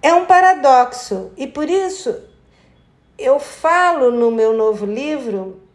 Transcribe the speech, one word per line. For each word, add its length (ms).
É 120
um 120
paradoxo, 1120
e 100
por 220
isso 440
eu 220
falo 720
no 180
meu 240
novo 320
livro 760